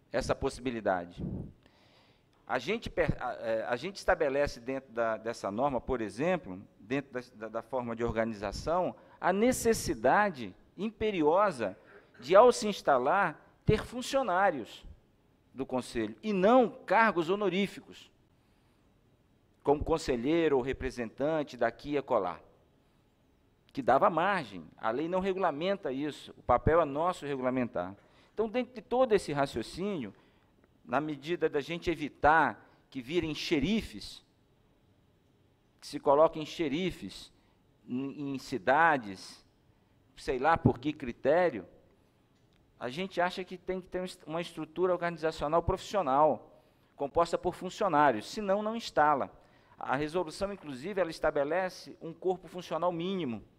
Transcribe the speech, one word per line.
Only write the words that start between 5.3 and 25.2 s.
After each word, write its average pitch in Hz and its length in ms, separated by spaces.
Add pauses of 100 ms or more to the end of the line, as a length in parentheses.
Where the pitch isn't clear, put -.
norma, 123 300
por 127 200
exemplo, 110 600 (160)
dentro 131 340
da, 123 80 (140)
da, 107 140
da 110 140
forma 120 340
de 117 80
organização, 113 920 (260)
a 175 120
necessidade 185 1200 (240)
imperiosa 180 960 (440)
de, 139 160
ao 240 160
se 214 160
instalar, 156 720 (240)
ter 214 200
funcionários 202 1000 (680)
do 127 120
Conselho, 117 580
e 214 100
não 214 360
cargos 175 640
honoríficos, 190 800 (1500)
como 143 220
conselheiro 156 720
ou 123 60
representante 131 960
daqui 120 360
e 147 60
acolá, 95 400 (1300)
que 135 100
dava 135 260
margem. 160 560 (120)
A - 140
lei 143 180
não 185 100
regulamenta 185 720